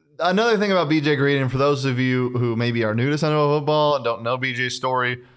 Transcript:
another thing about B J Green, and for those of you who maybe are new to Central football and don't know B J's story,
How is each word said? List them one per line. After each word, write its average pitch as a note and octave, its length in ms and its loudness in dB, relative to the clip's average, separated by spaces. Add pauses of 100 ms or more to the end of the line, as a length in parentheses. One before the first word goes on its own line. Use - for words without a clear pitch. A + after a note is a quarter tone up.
(200)
another G3+ 380 2
thing G3 140 0
about F3 180 2
B D#3 120 2
J D3 160 2
Green, C#3 240 2
and C3 100 -2
for B2+ 60 -4
those C#3 280 2
of B2 140 0
you B2+ 300 0
who B2 260 -2
maybe A#2 300 0
are G#2+ 100 0
new B2 140 0
to D3+ 80 -2
Central D3+ 420 0
football D3 360 2
and B2+ 100 -4
don't A#2 180 -4
know A#2+ 140 -2
B B2+ 160 -4
J's B2 220 -4
story, B2 460 -2 (160)